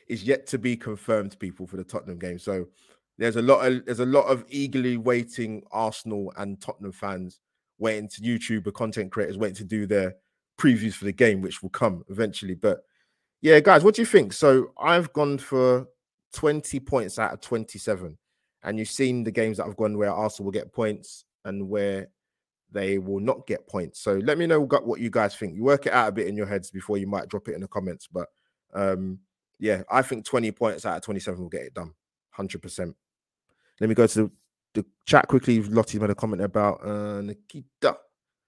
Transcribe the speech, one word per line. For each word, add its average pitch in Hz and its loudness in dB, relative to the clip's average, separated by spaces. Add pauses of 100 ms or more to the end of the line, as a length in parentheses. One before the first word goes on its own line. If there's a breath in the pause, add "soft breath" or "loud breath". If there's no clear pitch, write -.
is 110 -6
yet 131 0
to 131 -4
be 117 -2
confirmed, 107 -4
people, 92 -12
for 92 -14
the 92 -8
Tottenham 90 -10
game. 90 -8
So 92 -6 (500 soft breath)
there's 113 0
a 117 0
lot 127 6
of, 127 0
there's 120 -4
a 123 0
lot 139 4
of 127 0
eagerly 127 -2
waiting 117 -4
Arsenal 107 -4
and 98 -8
Tottenham 98 -12
fans 92 -10 (380)
waiting 107 -4
to, - -18
YouTuber 110 -2
content 107 -6
creators 98 -4
waiting 98 -4
to 104 -12
do 107 -4
their 95 0 (420)
previews 113 4
for - -10
the 101 -2
game, 104 4
which 90 -6
will 95 -8
come 92 -2
eventually. 98 -4
But 98 0 (580)
yeah, 151 10
guys, 151 10
what 214 8
do 226 0
you 226 2
think? 135 6
So 135 6
I've 170 2
gone 143 0
for 127 2 (480)
twenty 151 -2
points 127 -2
out 110 -2
of - -14
twenty-seven. 101 -6 (440)
And 107 -6
you've 110 -6
seen 127 0
the 107 -4
games 110 -2
that - -4
have 101 -10
gone 107 -2
where 104 0
Arsenal 104 -4
will 98 -4
get - -6
points 107 -6 (200)
and 101 -8
where 101 -2 (640)
they 98 -2
will 98 -4
not 123 -4
get - -8
points. 90 -8
So 101 -2
let 139 0
me 170 0
know 151 4
gu-, 135 2
what 117 -4
you 117 -4
guys 104 0
think. 87 -8
You 107 -4
work 139 4
it - 0
out 117 4
a - 0
bit 98 -2
in 104 -6
your 104 -4
heads 98 -6
before 98 -4
you 98 -4
might 101 -4
drop - -8
it 76 -6
in 82 -10
the 95 -10
comments. 92 -8
But, 87 -6 (460)
um, 95 -2 (400)
yeah, 98 0
I 127 2
think 120 -6
twenty 117 0
points 107 -2
out 85 -2
of 92 -12
twenty-seven 95 -6
will 87 -10
get 76 -8
it 67 -14
done. 85 -12 (380)
Hundred 95 -10
percent. 90 -10 (840)
Let 110 2
me 110 2
go 113 8
to 110 2
the, 104 -2 (420)
the 107 -2 (200)
chat - 6
quickly. 120 4
Lottie's 107 2
made 104 2
a 101 0
comment 107 -4
about, 104 0
uh, 104 -6
Nikita. - -4 (500)